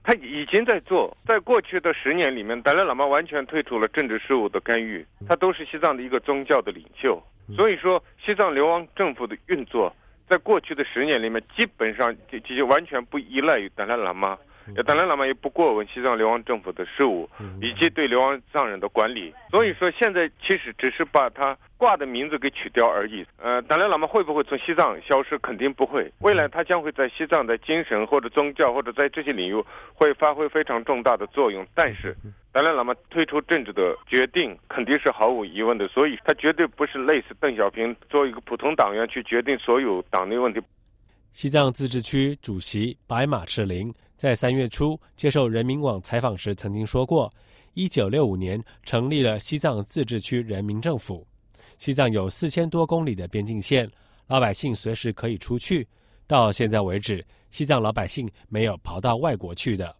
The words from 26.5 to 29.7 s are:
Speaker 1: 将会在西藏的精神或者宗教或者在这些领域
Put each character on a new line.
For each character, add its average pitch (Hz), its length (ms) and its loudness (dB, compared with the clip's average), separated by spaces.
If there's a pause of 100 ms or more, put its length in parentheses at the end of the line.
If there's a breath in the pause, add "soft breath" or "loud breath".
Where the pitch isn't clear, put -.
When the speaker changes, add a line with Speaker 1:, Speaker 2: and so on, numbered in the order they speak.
Speaker 1:
将 175 180 0
会 151 80 -4
在 135 160 0
西 160 180 -6
藏 143 220 2
的 117 120 0
精 160 260 -2
神 110 200 0
或 143 140 2
者 117 80 -4
宗 147 280 0
教 135 180 2
或 139 80 -2
者 120 100 -8
在 139 160 0
这 151 160 -6
些 139 80 -4
领 95 160 -4
域 104 160 -2 (300 loud breath)